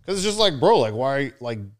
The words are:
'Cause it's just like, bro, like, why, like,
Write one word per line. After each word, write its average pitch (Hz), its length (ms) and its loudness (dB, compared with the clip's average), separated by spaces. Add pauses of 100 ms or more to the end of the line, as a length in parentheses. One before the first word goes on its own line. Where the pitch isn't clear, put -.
'Cause 190 100 -4
it's 185 80 -4
just 214 140 -2
like, 180 220 2
bro, 208 200 6
like, 110 120 0
why, 135 480 -2
like, 120 180 -6 (220)